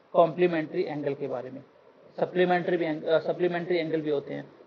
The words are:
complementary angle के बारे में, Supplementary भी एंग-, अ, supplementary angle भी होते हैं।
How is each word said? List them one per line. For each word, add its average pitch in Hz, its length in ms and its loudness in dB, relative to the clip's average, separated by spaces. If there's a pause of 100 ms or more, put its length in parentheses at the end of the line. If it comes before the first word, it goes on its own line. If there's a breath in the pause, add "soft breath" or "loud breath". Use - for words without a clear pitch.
(120)
complementary 170 680 2
angle 147 320 -4
के 139 140 -6
बारे 127 220 -8
में, 135 140 -14 (560)
Supplementary 175 560 2
भी 165 80 0
एंग-, 156 200 -4
अ, 160 140 4
supplementary 170 600 0
angle 160 220 -2
भी 151 100 -4
होते 143 240 -2
हैं। 143 180 -12 (140)